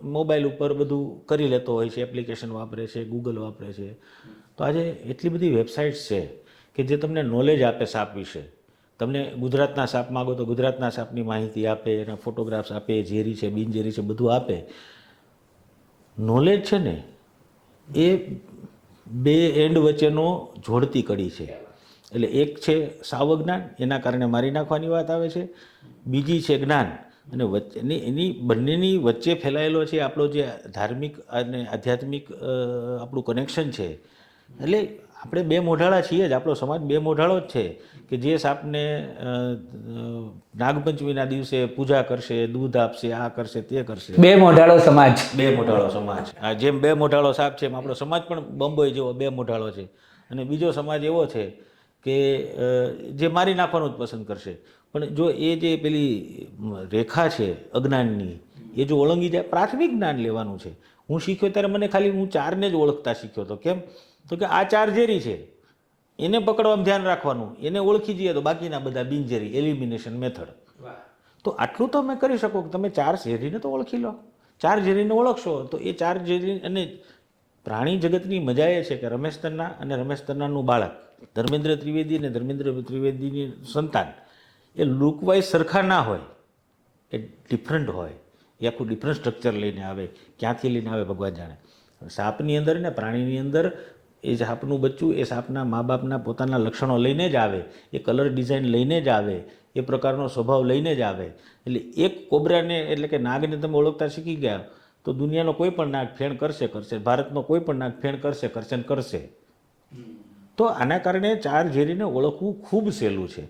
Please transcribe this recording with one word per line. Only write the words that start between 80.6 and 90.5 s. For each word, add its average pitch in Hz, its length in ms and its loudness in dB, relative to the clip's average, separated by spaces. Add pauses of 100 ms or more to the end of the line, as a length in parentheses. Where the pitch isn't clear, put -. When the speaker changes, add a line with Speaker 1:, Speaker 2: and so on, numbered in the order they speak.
Speaker 1:
બાળક, 117 260 2 (460)
ધર્મેન્દ્ર 147 380 0
ત્રિવેદી 151 440 -2
અને 147 100 -4
ધર્મેન્દ્ર 131 520 -4
ત્રિવેદીની 135 720 -4 (200)
સંતાન, 147 340 -2 (720)
એ 170 80 2
લુકવાઇઝ 151 600 2
સરખા 170 380 2
ના 185 180 2
હોય, 110 180 -2 (960)
એ 120 60 -4
ડિફરન્ટ 127 720 -4
હોય. 87 220 -8 (500)
એ 117 60 -2
આખું 117 220 -4
ડિફરન્ટ 131 280 -2
સ્ટ્રક્ચર 120 360 -2
લઈને 104 300 -4
આવે, 95 260 -8 (300)
ક્યાંથી 120 300 -2